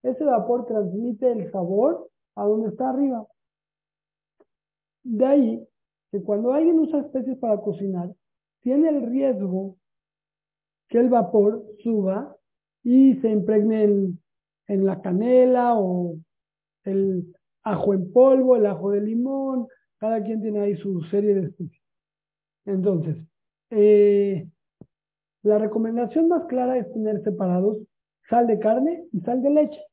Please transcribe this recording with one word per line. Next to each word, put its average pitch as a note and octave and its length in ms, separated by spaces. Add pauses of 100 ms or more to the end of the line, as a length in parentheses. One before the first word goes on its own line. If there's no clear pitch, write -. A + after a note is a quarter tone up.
ese B3+ 220
vapor A#3+ 420
transmite A3 640
el G#3 180
sabor G3 580 (280)
a G#3 80
donde G#3+ 240
está B3+ 220
arriba. B3+ 360 (1800)
De A#3+ 240
ahí B3 420 (420)
que G3+ 120
cuando A3 300
alguien D#4+ 260
usa D#4 220
especies C4 380
para G#3+ 220
cocinar, F#3 540 (460)
tiene C#4+ 280
el C#4 180
riesgo G3 680 (1120)
que A#3 100
el B3 100
vapor G#3+ 560 (180)
suba G#3+ 540 (460)
y C4 340
se A3+ 140
impregne G#3+ 540
en, G3 380 (460)
en G3 180
la F#3+ 160
canela A#3+ 760
o F3+ 380 (680)
el G3 500 (300)
ajo G3+ 300
en F#3 180
polvo, B3+ 440
el G#3 100
ajo F#3+ 260
de G3+ 80
limón, B3+ 680 (320)
cada A3 240
quien A3 200
tiene G#3 180
ahí G3+ 160
su F#3 280
serie G3+ 300
de F#3 120
especies. - 360 (840)
Entonces, F3+ 500 (540)
eh, G#3 760 (960)
la G#3 160
recomendación A3+ 720
más F4 160
clara B3+ 340
es G#3+ 140
tener G#3+ 300
separados F#3+ 560 (500)
sal A#3+ 180
de A3 120
carne C4 540
y F3+ 80
sal B3 220
de C#4 80
leche. D4 300 (120)